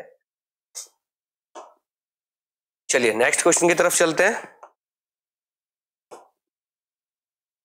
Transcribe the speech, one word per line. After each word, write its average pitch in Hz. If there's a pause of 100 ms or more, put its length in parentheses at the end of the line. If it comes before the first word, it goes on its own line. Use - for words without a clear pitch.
है। - (2750)
चलिए 120
नेक्स्ट 131
क्वेश्चन 170
की 170
तरफ 170
चलते 170
हैं। 220 (3250)